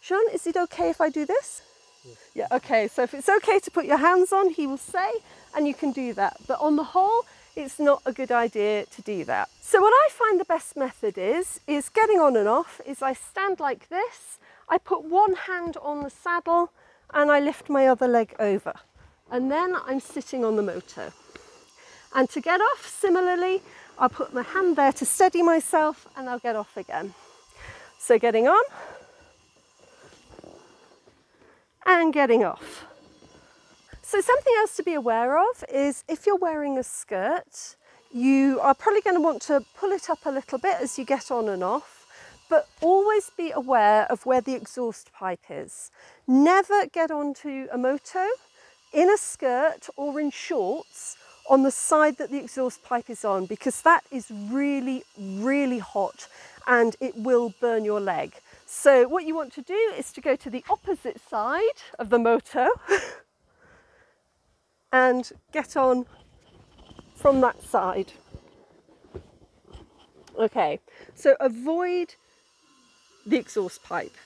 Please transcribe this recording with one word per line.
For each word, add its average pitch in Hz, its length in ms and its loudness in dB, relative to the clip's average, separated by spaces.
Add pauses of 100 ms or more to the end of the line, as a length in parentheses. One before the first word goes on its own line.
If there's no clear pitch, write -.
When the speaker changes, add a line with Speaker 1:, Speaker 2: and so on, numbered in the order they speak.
Speaker 1:
"Jean, 415 300 0
is - 160 -6
it 339 100 -4
okay 349 340 -2
if 330 100 -4
I 320 100 2
do 302 160 -6
this?" - 360 -4 (420)
Speaker 2:
Yes. 120 120 -20 (180)
Speaker 1:
Yeah, - 180 -6
okay, 226 360 0
so - 140 -2
if 247 120 -4
it's 277 140 -4
okay 403 300 4
to - 120 -4
put 339 140 -2
your 285 140 2
hands 359 340 4
on, 392 180 2
he 311 160 -6
will 269 120 -6
say, 392 340 -4 (420)
and 302 120 0
you 277 80 -2
can 277 180 -4
do 247 220 -6
that. 196 220 -2 (100)
But 262 140 -4
on 302 160 2
the 302 80 -2
whole, 415 400 0 (320)
it's 285 220 -10
not 285 280 2
a 262 60 -4
good 254 180 -6
idea 214 560 0
to - 160 -20
do 190 220 -6
that. - 260 -4 (100)
So - 200 4
what 427 120 6
I 571 180 6
find 427 300 0
the 381 60 -6
best - 300 -4
method 240 420 -6
is, 254 480 -4
is 294 220 -2
getting 427 320 4
on 277 160 4
and 208 120 2
off, 277 380 -2
is 277 160 -10
I 269 100 -2
stand 381 480 -6
like 277 280 -6
this, - 500 -8 (300)
I 370 100 2
put - 260 -4
one 370 300 2
hand 349 480 -6
on 294 220 -6
the 277 60 -10
saddle, 349 640 0 (400)
and 294 180 4
I 294 100 6
lift 285 280 -4
my 269 200 4
other 254 180 4
leg 233 320 2
over. 202 340 0 (580)
And 254 200 -2
then 349 240 0
I'm 269 260 -4
sitting 262 440 -8
on 220 120 0
the 208 60 0
moto. - 500 -8 (1000)
And 262 160 2
to 302 100 -6
get 359 200 0
off, 453 280 0
similarly, 370 720 0 (380)
I'll 254 80 2
put - 240 -8
my 247 100 -6
hand 370 340 -2
there 277 180 2
to - 100 -8
steady 359 380 2
myself, 320 720 0
and 262 140 -12
I'll 247 80 -6
get 233 180 -4
off 208 220 -10
again. - 340 -10 (840)
So 233 200 4
getting 233 300 2
on, 415 160 6 (3250)
and 339 260 4
getting 254 320 4
off. - 440 -6 (1160)
So 403 200 -2
something 508 340 2
else 427 200 0
to - 60 -6
be 349 120 -2
aware 240 440 0
of 440 320 0
is 277 380 -2
if 320 160 -6
you're 403 120 4
wearing 302 420 -2
a 254 40 -4
skirt, - 920 -8 (340)
you 269 520 4
are 277 120 6
probably 403 280 2
gonna 359 180 2
want 302 220 0
to 277 200 0 (140)
pull 381 140 -2
it 381 180 -4
up 330 160 -4
a 302 60 -2
little 269 280 -6
bit 359 220 -2
as - 180 -6
you 262 60 -8
get 269 260 -4
on 226 200 -2
and 185 120 -4
off, 220 440 -6 (420)
but 311 200 2 (120)
always 392 560 2
be 330 140 -6
aware 220 600 4
of - 140 -4
where 254 160 2
the 262 140 -6
exhaust 233 580 -8
pipe 185 380 -10
is. - 400 -14 (360)
Never 370 600 4
get 330 240 -4
onto 285 600 -8
a 240 60 -8
moto 285 500 -2 (680)
in 349 160 4
a 415 80 4
skirt - 800 -4
or 285 220 -6
in 294 120 -2
shorts - 880 -6 (320)
on 269 140 6
the 269 60 2
side 302 460 2
that 285 140 -8
the 277 80 -6
exhaust 254 460 -6
pipe 240 260 -6
is 226 140 -12
on, 196 200 -2
because - 380 -6
that 330 300 4
is 254 180 -10
really, 254 720 -4 (160)
really 240 600 -2
hot - 480 -6 (400)
and 233 320 4
it 262 160 -6
will 233 440 0
burn 226 240 0
your 208 160 -2
leg. 175 320 -6 (340)
So 262 420 6
what 330 160 -4
you 311 100 -6
want 302 200 -6
to 285 80 -16
do 427 360 -2
is - 140 -10
to - 80 -18
go 277 160 0
to - 120 -14
the 247 220 -10
opposite 359 580 -6
side 302 540 -2 (160)
of 226 100 -8
the 233 120 4
moto 233 480 2 (200)
<laughs> 392 120 2 (1900)
and 254 380 2 (220)
get - 240 -6
on 254 300 2 (1120)
from 277 240 4
that 247 220 2
side. 185 500 -2 (2250)
Okay, 208 400 -2 (380)
so 277 240 4
avoid 320 720 -2 (1120)
the 220 100 0
exhaust 196 460 -6
pipe. - 320 -10 (120)